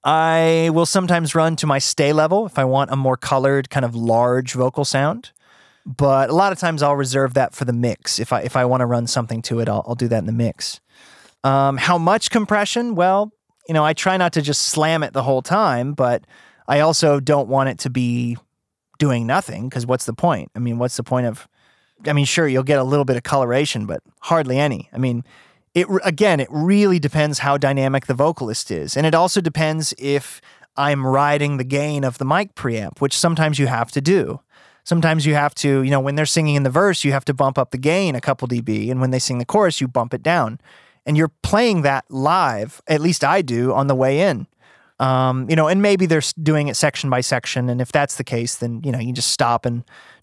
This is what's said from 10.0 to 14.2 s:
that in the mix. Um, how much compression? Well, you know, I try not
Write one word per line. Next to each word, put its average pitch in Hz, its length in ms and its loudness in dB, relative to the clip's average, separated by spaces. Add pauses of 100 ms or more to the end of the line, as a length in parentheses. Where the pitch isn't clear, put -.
that 113 100 0
in 82 80 -6
the 110 40 -4
mix. - 480 -4 (640)
Um, 135 340 2
how 175 200 0
much 175 320 0
compression? 214 640 -2
Well, 190 380 2 (360)
you 165 60 -4
know, 156 100 4
I 156 100 2
try 185 240 0
not 175 160 2